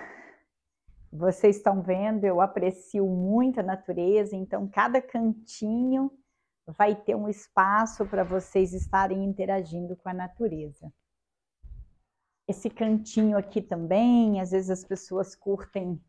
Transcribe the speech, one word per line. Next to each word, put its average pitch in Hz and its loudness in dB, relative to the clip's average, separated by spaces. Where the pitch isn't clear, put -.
vocês 185 2
estão 196 2
vendo, 196 -2
eu 180 2
aprecio 190 0
muito 208 2
a - -2
natureza, 190 0
então 190 -6
cada 240 0
cantinho 240 -2
vai 208 2
ter 208 -2
um 208 -4
espaço 208 0
pra 196 -2
vocês 185 0
estarem 190 -2
interagindo 190 -4
com 180 -14
a 180 -8
natureza. 160 -8
Esse 208 -6
cantinho 214 0
aqui 202 -2
também, 202 2
às 180 -4
vezes 190 0
as 185 -2
pessoas 190 -6
curtem 190 -6